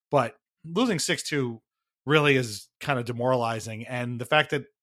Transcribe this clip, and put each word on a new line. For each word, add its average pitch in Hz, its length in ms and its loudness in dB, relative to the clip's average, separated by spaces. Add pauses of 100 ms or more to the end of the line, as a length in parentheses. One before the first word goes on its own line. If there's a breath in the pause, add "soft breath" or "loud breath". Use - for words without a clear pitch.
(100)
but 123 240 2 (300)
losing 185 340 0
six - 240 -2
two 123 380 -4 (460)
really 147 300 6
is 113 320 -4 (120)
kind 139 180 0
of 113 60 -4
demoralizing. 117 800 -2
And 123 340 -6
the 120 40 -6
fact 151 260 2
that 139 140 -2 (180)